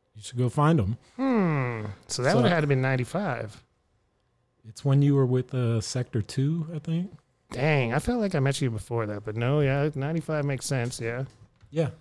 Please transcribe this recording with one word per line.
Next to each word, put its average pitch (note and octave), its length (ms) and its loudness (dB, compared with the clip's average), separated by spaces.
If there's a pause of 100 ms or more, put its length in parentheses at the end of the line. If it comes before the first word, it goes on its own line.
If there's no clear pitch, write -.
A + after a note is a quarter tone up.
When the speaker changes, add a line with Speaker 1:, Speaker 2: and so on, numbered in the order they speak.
(160)
Speaker 1:
you G#2+ 60 -18
should - 160 -8
go B2 100 2
find D3+ 320 4
him." G2+ 160 0 (200)
Speaker 2:
Hmm. D#3 680 0 (240)
So - 140 -4
that C3 80 2
Speaker 1:
So G3+ 60 4
Speaker 2:
would've A3 140 6
had E3+ 120 2
to D3+ 40 0
be C#3+ 80 2
ninety-five. C3 880 -2 (1040)
Speaker 1:
It's - 180 -16
when C#3 180 4
you C#3+ 120 6
were C#3 120 4
with, B2+ 280 0
uh, A#2 280 0
Sector B2 400 -4
Two, D3+ 520 -2
I D#3 40 -8
think. E3+ 340 -4 (400)
Speaker 2:
Dang, C3 400 2
I C3+ 80 0
felt A#3+ 200 0
like G3+ 140 0
I D3 60 0
met C3+ 200 0
you C3+ 100 0
before A2 360 -4
that, G#2 180 -8
but G#2+ 120 -8
no, B2+ 240 2
yeah, C#3+ 340 2
ninety-five D#3 500 -2
makes C#3 220 -4
sense, B2 340 -2
yeah. A#2+ 240 -4 (460)
Speaker 1:
Yeah. D#3 200 -2 (100)